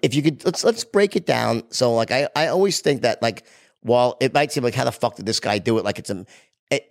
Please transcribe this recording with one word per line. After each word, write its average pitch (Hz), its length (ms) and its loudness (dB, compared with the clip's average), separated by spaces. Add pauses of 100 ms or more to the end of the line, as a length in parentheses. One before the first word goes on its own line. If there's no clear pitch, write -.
If 123 140 0
you 147 80 0
could, 147 200 0
let's, - 200 -2
let's 220 200 0
break 202 320 0
it 190 120 -2
down. 117 420 0
So, 120 240 0
like, 113 160 0
I, 135 260 0
I 156 120 0
always 185 320 0
think 139 240 0
that, 117 180 0
like, 113 220 -2 (400)
while 123 360 2
it 127 140 0
might 147 180 0
seem 131 120 -2
like, 120 100 0
"How 127 120 -2
the 123 60 0
fuck - 260 -4
did 104 100 -8
this 104 120 -2
guy 104 200 -2
do 113 180 0
it?" 95 80 -2
Like, 101 140 -4
it's - 120 -12
a, 98 140 -8 (460)
i-, 143 80 0 (120)